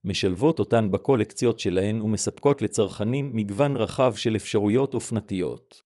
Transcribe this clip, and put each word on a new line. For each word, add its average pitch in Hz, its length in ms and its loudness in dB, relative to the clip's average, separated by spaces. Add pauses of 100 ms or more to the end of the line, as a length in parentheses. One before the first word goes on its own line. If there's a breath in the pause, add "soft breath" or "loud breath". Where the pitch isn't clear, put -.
משלבות 95 560 0
אותן 107 320 2
בקולקציות 113 680 0
שלהן 98 420 0
ומספקות 110 600 0
לצרכנים 113 760 -2
מגוון 110 420 0
רחב 113 380 0
של 110 200 -2
אפשרויות 107 580 0
אופנתיות. 95 920 -6